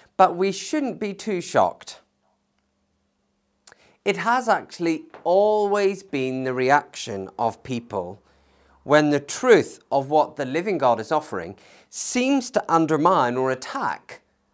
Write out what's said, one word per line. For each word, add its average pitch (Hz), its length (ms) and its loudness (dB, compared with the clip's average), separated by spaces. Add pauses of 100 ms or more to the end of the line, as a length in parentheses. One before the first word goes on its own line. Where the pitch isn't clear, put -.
(160)
but 175 200 4
we 190 160 -2
shouldn't 269 480 -6
be 202 120 -6
too 190 280 -6
shocked. - 600 -2 (2000)
It 196 140 0
has 233 300 0
actually 165 580 -2 (180)
always 202 800 2
been 131 400 -4
the 131 100 -2
reaction 127 760 -2 (120)
of 113 240 -2
people 107 580 -8 (600)
when 151 260 4
the 143 80 2
truth 170 640 4 (100)
of 135 200 -2
what 151 260 0
the 143 80 -4
living 170 340 -4
God 120 220 4
is 110 100 -10
offering 101 460 -4 (340)
seems 262 600 -2
to - 200 -2
undermine 156 640 2
or 131 140 0
attack - 680 -8 (340)